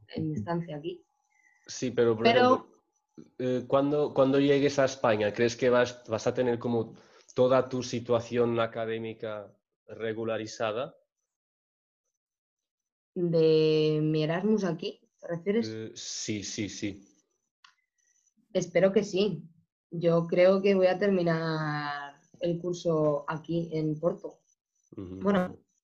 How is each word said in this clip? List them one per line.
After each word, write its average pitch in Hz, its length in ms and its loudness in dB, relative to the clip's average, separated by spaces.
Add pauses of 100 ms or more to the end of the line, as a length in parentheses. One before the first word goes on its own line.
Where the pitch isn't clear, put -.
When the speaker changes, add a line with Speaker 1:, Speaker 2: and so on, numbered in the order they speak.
(140)
Speaker 1:
en 160 160 -4
mi 151 60 -6
estancia 170 420 -6
aquí. 165 260 -12 (600)
Speaker 2:
Sí, - 240 -8
pero, 117 260 2
por 110 80 0
Speaker 1:
Pero 233 160 6 (140)
Speaker 2:
ejemplo, - 140 -2 (680)
eh, 127 300 -2
cuando, 143 460 0
cuando 135 260 4
llegues 139 380 4
a 135 80 4
España, 107 480 0
¿crees 117 220 2
que 127 120 0
vas, 123 400 2
vas 110 180 -4
a 123 60 2
tener 120 260 0
como 117 360 -4 (400)
toda 127 340 4
tu 127 140 -4
situación 117 800 -2
académica 113 920 -6 (340)
regularizada? 110 1080 -6 (2250)
Speaker 1:
¿De 156 880 2
mi 156 200 0
Erasmus 190 420 0
aquí, 180 360 -6 (200)
te - 80 -16
refieres? 170 400 -2
Speaker 2:
Eh, 110 260 -10
sí, - 500 -8
sí, 101 240 -6
sí. 98 340 -10 (1500)
Speaker 1:
Espero 180 400 2
que 208 120 2
sí. 185 380 -2 (480)
Yo 170 360 0
creo 180 360 4
que 202 120 4
voy 185 120 4
a 180 120 0
terminar 156 1160 -2 (260)
el 175 200 -2
curso 160 640 0
aquí 165 460 -4
en 156 260 -2
Porto. 180 400 -4 (580)
Speaker 2:
Ujú. 95 240 -10
Speaker 1:
Bueno, 190 360 0 (280)